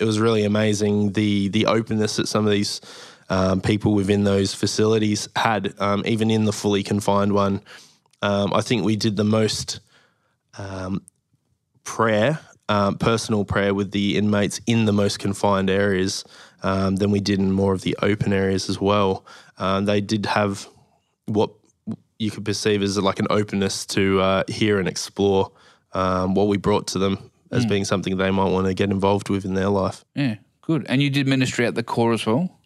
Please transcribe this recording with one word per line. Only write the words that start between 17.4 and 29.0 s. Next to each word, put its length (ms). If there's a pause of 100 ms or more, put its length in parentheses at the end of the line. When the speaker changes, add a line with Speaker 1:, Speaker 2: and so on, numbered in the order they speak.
Speaker 1:
more 200
of 100
the 200
open 300
areas 360
as 120
well. 440 (340)
Um, 260
they 160
did 260
have 400 (600)
what 240 (680)
you 120
could 140
perceive 380
as, 160
like, 200
an 120
openness 560
to, 340
uh, 280
hear 300
and 100
explore, 640 (400)
um, 420
what 140
we 80
brought 320
to 100
them 320 (220)
as 120
Speaker 2:
Mm. 40
Speaker 1:
being 160
something 320
they 140
might 200
wanna 240
get 160
involved 380